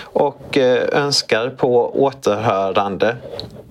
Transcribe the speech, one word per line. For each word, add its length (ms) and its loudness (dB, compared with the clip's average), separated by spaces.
och, 540 -2
eh, 460 2
önskar 460 -2
på 540 0
återhörande. 1120 0